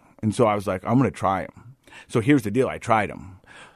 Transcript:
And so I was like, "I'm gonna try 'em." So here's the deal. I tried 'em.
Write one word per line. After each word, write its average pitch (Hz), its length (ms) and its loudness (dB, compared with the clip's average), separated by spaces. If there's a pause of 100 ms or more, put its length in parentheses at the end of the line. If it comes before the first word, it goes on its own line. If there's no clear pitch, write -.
(220)
And 107 140 0
so 123 100 4
I 104 100 2
was 101 120 -6
like, 95 180 -4
"I'm 117 120 2
gonna 127 140 4
try 95 320 -2
'em." - 320 -18 (340)
So 127 100 0
here's 131 240 4
the 101 80 -4
deal. 123 160 0
I 78 120 -8
tried 107 320 0
'em. 95 260 -16 (380)